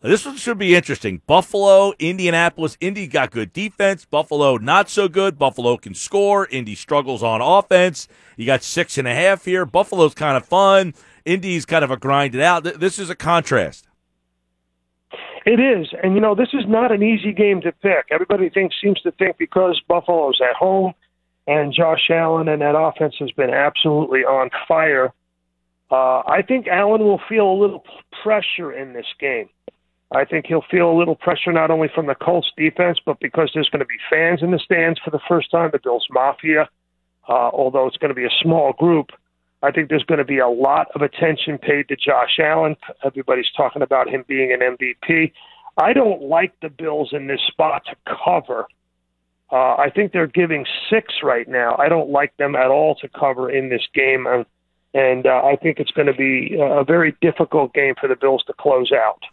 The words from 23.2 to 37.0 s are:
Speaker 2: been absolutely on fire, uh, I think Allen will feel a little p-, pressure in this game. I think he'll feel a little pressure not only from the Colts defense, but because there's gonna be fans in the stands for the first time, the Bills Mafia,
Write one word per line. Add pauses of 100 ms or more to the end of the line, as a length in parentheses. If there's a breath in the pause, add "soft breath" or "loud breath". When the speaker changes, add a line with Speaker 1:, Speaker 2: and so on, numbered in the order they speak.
Speaker 2:
been
absolutely
on (180)
fire, (760)
uh,
I
think
Allen
will
feel
a
little
p-, (320)
pressure
in
this (140)
game. (680)
I
think
he'll
feel
a
little
pressure
not
only
from
the
Colts
defense,
but
because
there's
gonna
be (120)
fans
in
the
stands
for
the
first
time,
the
Bills
Mafia, (580)